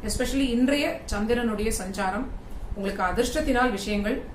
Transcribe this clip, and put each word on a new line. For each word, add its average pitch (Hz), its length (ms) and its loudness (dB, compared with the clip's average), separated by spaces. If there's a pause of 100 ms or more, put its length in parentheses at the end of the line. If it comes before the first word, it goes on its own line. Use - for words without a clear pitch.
Especially 262 460 2
இன்றைய 285 300 4 (280)
சந்திரனுடைய 220 560 0 (120)
சஞ்சாரம் 196 440 -2 (520)
உங்களுக்கு 196 340 -2
அதிர்ஷ்டத்தினால் 247 640 2
விஷயங்கள் 208 400 0 (180)